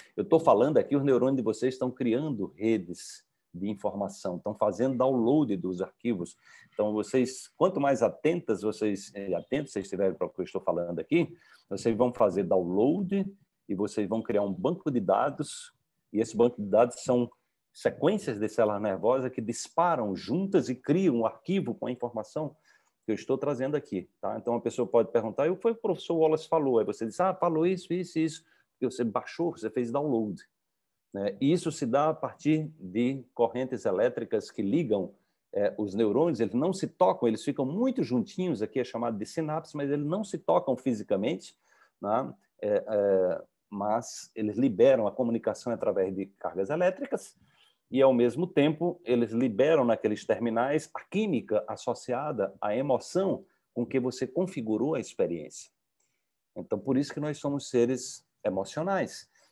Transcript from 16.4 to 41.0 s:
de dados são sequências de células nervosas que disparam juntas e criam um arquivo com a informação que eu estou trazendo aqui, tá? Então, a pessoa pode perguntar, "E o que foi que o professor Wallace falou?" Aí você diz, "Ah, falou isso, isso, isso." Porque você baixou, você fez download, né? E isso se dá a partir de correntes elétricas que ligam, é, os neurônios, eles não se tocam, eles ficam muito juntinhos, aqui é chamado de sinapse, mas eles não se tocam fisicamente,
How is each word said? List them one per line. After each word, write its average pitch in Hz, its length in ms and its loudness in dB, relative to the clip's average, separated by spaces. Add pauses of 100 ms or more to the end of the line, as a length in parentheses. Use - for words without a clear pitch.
de 104 80 -6
dados 113 320 4
são 123 260 2 (460)
sequências - 680 0
de 107 80 0
células 104 360 2
nervosas 110 480 0
que 127 100 -6
disparam 117 760 0
juntas 147 540 0
e 127 60 -2
criam 160 400 2
um 113 100 2
arquivo 147 480 -2
com - 140 -8
a 123 40 -4
informação 120 640 -6 (480)
que - 80 -2
eu 107 40 0
estou 135 200 -2
trazendo 135 400 -2
aqui, 98 320 -4 (140)
tá? 104 160 -4
Então, 117 160 -2
a 117 80 0
pessoa 117 260 -2
pode 113 240 4
perguntar, 113 360 0
"E - 20 2
o 185 60 0
que 185 80 -14
foi 233 100 2
que 226 60 -18
o - 20 -20
professor 170 340 -2
Wallace 156 320 2
falou?" 139 300 2
Aí 107 80 4
você 107 220 -4
diz, 110 120 -6
"Ah, 180 140 2
falou 170 320 0
isso, 185 260 -2
isso, 175 280 -4
isso." 160 260 -2 (280)
Porque - 120 -6
você 123 180 -2
baixou, 123 480 -2
você 107 200 -6
fez 120 200 -2
download, 120 560 -2 (640)
né? 101 300 -2
E 139 100 4
isso 170 200 0
se 143 160 -4
dá 139 220 2
a 160 40 2
partir 151 680 -2
de 120 540 -2
correntes 123 520 0
elétricas 107 640 0
que - 100 -8
ligam, 104 540 0 (360)
é, 101 240 0
os 101 200 -4
neurônios, 113 440 2
eles 110 140 0
não 147 180 0
se 180 160 -4
tocam, 185 400 2
eles 110 160 0
ficam 139 220 -2
muito 226 380 0
juntinhos, 127 580 -2
aqui 107 180 -2
é 123 40 2
chamado 117 340 -4
de 104 80 -6
sinapse, 156 500 -6
mas 143 140 -2
eles 147 160 -2
não 185 180 -2
se 190 140 -8
tocam 165 400 2
fisicamente, 113 800 -2 (420)